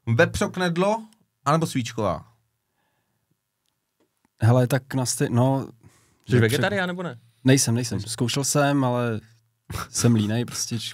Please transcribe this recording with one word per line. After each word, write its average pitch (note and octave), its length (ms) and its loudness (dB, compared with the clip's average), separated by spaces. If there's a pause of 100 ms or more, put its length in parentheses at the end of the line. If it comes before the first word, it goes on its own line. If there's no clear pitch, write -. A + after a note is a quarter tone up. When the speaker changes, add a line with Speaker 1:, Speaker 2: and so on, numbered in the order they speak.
Speaker 1:
vepřoknedlo, F3+ 960 0 (420)
anebo D#3+ 220 2
svíčková? G#2+ 580 -4 (2250)
Speaker 2:
Hele, B2 240 6
tak - 280 -4
na C3 120 -2
sty-, - 240 -4
no, B2+ 360 0 (640)
Speaker 3:
Jsi - 80 2
Speaker 2:
vepřok-, A#2+ 40 6
Speaker 3:
vegetarián, F3+ 480 0
nebo F3+ 140 -8
ne? C#3 160 -10 (260)
Speaker 2:
Nejsem, C3 300 4
nejsem. A#2 240 -4
Speaker 3:
Nejsem. - 120 -8
Speaker 2:
Zkoušel B2+ 340 -4
jsem, C#3+ 400 2
ale A#2+ 360 -2 (680)
jsem A#2+ 240 4
línej, A2 300 0
prostě - 340 -8 (160)